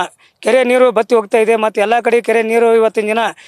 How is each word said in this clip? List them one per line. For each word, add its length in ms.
ಕೆರೆ 240
ನೀರು 280
ಬತ್ತಿ 240
ಹೋಗ್ತಾ 220
ಇದೆ 180
ಮತ್ತು 260
ಎಲ್ಲ 180
ಕಡೆ 220
ಕೆರೆ 220
ನೀರು 320
ಇವತ್ತಿನ 320
ದಿನ 120